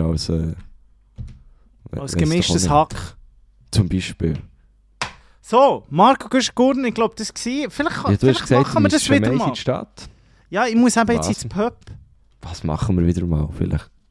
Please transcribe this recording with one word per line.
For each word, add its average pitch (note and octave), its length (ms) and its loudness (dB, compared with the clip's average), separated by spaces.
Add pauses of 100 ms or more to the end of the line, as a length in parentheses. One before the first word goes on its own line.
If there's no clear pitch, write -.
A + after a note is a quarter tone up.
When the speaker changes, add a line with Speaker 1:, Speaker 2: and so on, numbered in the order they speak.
Speaker 1:
als... D#2+ 240 -2
Äh, D#2+ 240 -2 (1400)
we-, - 100 -8
Speaker 2:
Als - 20 -10
Speaker 1:
weiss C#3 100 -10
doch F2 60 -2
Speaker 2:
gemischtes E3+ 500 2
Speaker 1:
auch D3+ 220 2
nicht.» - 100 -10
Speaker 2:
Hack. - 160 -14 (540)
Speaker 1:
Zum F#2+ 180 2
Beispiel. E2+ 460 -2 (1040)
Speaker 2:
So, A#3 480 2
Marco G#3+ 400 4
Güsch-Gurden, B3+ 560 2
ich A3+ 100 -2
glaub, A3+ 220 -2
das A3 160 -10
gsi. C4 380 -6
Vielleicht, - 260 -4
Speaker 1:
Ja, - 140 -8
du G3+ 80 4
Speaker 2:
vielleicht C3 220 4
Speaker 1:
hast - 80 -6
gesagt, C3+ 200 4
Speaker 2:
machen - 140 0
wir - 60 4
Speaker 1:
du - 40 -4
Speaker 2:
das - 0 -
Speaker 1:
müsstest D4+ 140 2
schon - 100 4
Speaker 2:
wieder G#2+ 140 2
Speaker 1:
mehr - 80 0
Speaker 2:
mal. - 100 0
Speaker 1:
in - 60 -2
die A3 60 -10
Stadt. - 480 -6 (420)
Speaker 2:
Ja, G#3 160 0
ich A3+ 80 -2
muss A#3+ 220 4
eben A#3 160 2
jetzt - 160 -2
Speaker 1:
Was? G#3 160 -4
Speaker 2:
ins A2+ 100 -12
Pub. A3 220 -4 (680)
Speaker 1:
Was - 220 -12
machen E2 340 -2
wir E2+ 80 2
wieder F2 200 0
mal, D2+ 300 0
vielleicht? - 340 -4 (200)